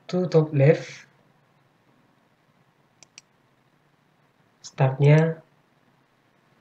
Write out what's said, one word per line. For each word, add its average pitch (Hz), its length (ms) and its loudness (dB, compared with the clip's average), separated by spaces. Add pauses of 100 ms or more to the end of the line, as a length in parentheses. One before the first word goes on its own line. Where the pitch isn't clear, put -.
to 180 240 -6
top 156 240 0
left, 147 560 -2 (3500)
startnya 151 800 0 (1200)